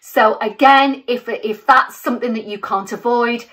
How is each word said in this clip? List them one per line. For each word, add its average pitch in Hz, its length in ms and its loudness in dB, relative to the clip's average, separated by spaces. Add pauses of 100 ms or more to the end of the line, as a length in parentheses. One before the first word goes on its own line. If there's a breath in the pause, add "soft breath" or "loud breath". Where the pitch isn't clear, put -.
So 220 380 0
again, 269 680 2
if, 240 200 -6
if 220 380 -8
that's - 320 2
something 240 360 -6
that 214 120 -8
you 208 140 -12
can't 196 320 -6
avoid, 240 600 -2